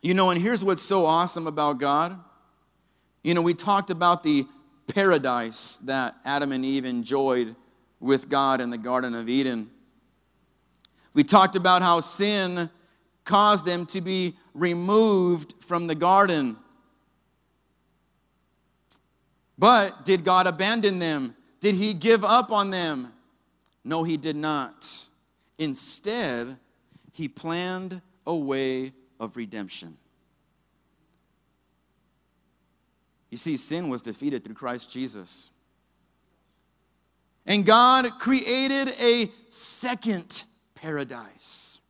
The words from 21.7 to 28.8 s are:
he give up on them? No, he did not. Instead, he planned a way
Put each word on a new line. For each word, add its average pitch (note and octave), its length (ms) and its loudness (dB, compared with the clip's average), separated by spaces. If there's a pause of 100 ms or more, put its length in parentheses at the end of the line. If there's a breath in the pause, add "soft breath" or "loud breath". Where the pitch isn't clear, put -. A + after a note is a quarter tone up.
he G#3 180 -2
give G#3 300 4
up A3+ 260 4
on G3+ 200 0
them? D3+ 420 -6 (720)
No, D#3+ 200 -4
he E3 160 -2
did D3+ 180 -4
not. D3+ 720 -6 (480)
Instead, C#3 1000 -6 (540 soft breath)
he D#3 160 -8
planned F3+ 760 -8 (240)
a E3 80 -4
way C3+ 580 -4 (260)